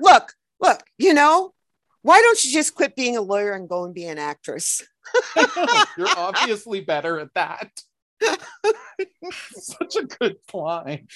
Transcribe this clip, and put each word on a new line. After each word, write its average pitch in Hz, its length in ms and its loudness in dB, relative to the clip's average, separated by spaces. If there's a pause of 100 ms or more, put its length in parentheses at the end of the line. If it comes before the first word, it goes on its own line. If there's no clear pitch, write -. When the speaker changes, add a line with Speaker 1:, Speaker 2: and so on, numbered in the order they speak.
Speaker 1:
look, 311 320 6 (280)
look, 277 200 2 (180)
you 311 160 4
know, 311 380 4 (500)
why 349 180 8
don't 466 240 4
you 254 80 -4
just 302 240 -2
quit 285 180 -2
being 240 220 -4
a 220 60 -2
lawyer 202 300 -2
and 190 160 -10
go 175 160 -6
and 180 100 -12
be 175 120 -14
an 151 120 -10
actress? 147 640 -8 (520)
<laughs> - 20 -4 (600)
Speaker 2:
You're 175 100 -4 (100)
obviously 196 640 -4
better 160 380 -4
at 147 160 -14
that. 175 360 -6 (500)
<laughs> 440 120 0 (1200)
Such - 440 -12
a 330 80 -2
good - 320 -4 (160)
line. 165 640 -8